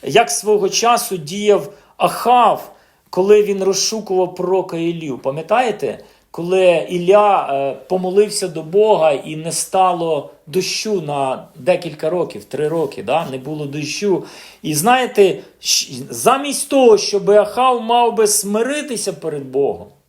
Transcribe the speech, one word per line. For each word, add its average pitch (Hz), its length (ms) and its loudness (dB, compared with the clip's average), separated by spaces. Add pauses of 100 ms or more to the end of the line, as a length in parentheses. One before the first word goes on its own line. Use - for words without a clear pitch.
як 220 280 2
свого 202 380 0
часу 220 480 0
діяв 180 560 0 (240)
Ахав, 214 720 2 (380)
коли 208 340 4
він 196 200 -2
розшукував 190 720 -2
пророка 180 420 -2
Іллю. 165 400 -4
Пам'ятаєте? 156 800 -2 (320)
Коли 180 580 2
Ілля, 180 640 4
е, 139 240 -2 (100)
помолився 185 600 0
до 160 160 -8
Бога 170 480 4
і 151 240 -6
не 160 160 -8
стало 170 760 -2 (180)
дощу 185 540 -4
на 139 540 -4
декілька 160 540 -2
років, 160 340 -4
три 147 240 -6
роки, 151 360 -4
да? 151 280 -2
Не 131 60 -8
було 147 280 -8
дощу. 151 580 -2 (380)
І 151 140 -4
знаєте, 214 640 2 (220)
щ-, - 480 -4
замість 269 600 -2
того, 247 280 6
щоб 196 340 -2
Ахав 240 500 2
мав 226 340 2
би 214 120 4
смиритися 233 840 -2
перед 151 320 -8
Богом 127 420 -2 (220)